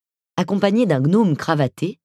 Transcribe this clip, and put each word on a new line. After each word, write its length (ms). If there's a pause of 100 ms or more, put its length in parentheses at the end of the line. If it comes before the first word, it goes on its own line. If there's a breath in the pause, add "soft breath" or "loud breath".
(360)
accompagné 520
d'un 140
gnome 360
cravaté, 680